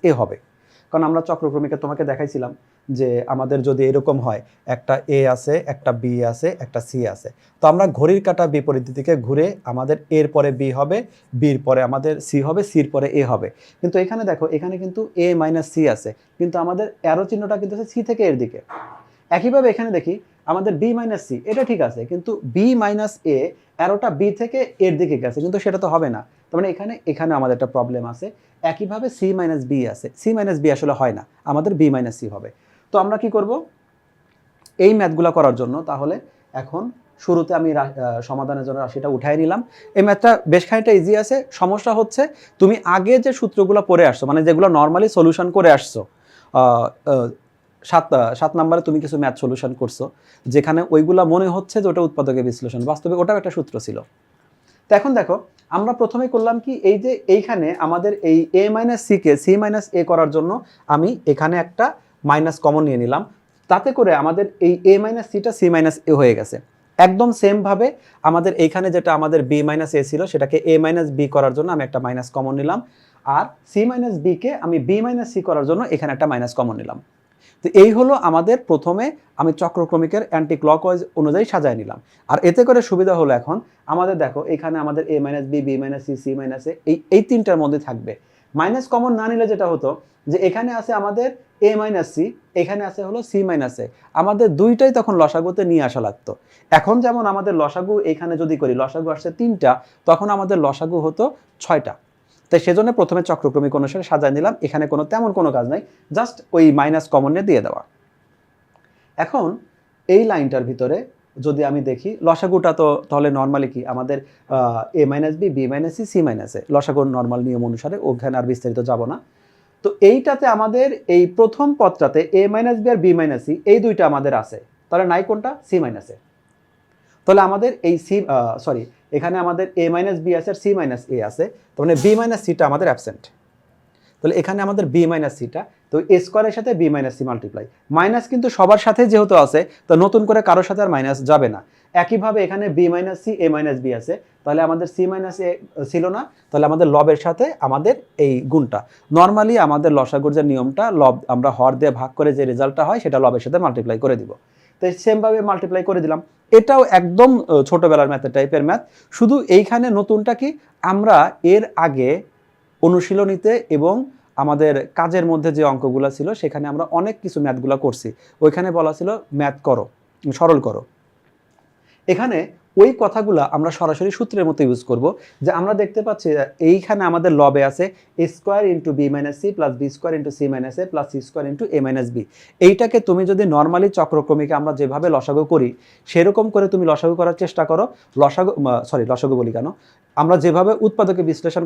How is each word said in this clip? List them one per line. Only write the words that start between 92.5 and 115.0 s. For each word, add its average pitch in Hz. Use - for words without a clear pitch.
এখানে 202
আছে 202
হলো 220
c -
মাইনাস 139
a, -
আমাদের 208
দুইটাই 240
তখন 220
লসাগুতে 170
নিয়ে 160
আসা 123
লাগতো। -
এখন 196
যেমন 240
আমাদের 196
লসাগু 185
এখানে 170
যদি 160
করি, 131
লসাগু 160
আসছে 160
তিনটা, 226
তখন 165
আমাদের 196
লসাগু 160
হতো 160
ছয়টা। -
তাই 170
সেজন্য 208
প্রথমে 180
চক্রক্রমিক 143
অনুসারে 143
সাজায় 143
নিলাম, 196
এখানে 151
কোনো 147
তেমন 226
কোনো 165
কাজ 120
নাই, 240
just 240
ওই 165
মাইনাস 156
কমন 143
নিয়ে 202
দিয়ে 127
দেওয়া। -
এখন 202
এই 214
লাইনটার 135
ভিতরে 131
যদি 147
আমি 143
দেখি, 131
লসাগুটা 175
তো 156
তাহলে 143
normally 135
কি 123
আমাদের, 127
আহ, 123